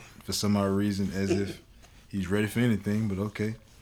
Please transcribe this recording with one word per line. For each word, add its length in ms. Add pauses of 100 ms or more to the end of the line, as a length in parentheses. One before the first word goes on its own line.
(240)
For 100
some 240
odd 140
reason, 440
as 160
if 280 (500)
he's 180
ready 200
for 120
anything. 480
But 120
okay. 360 (260)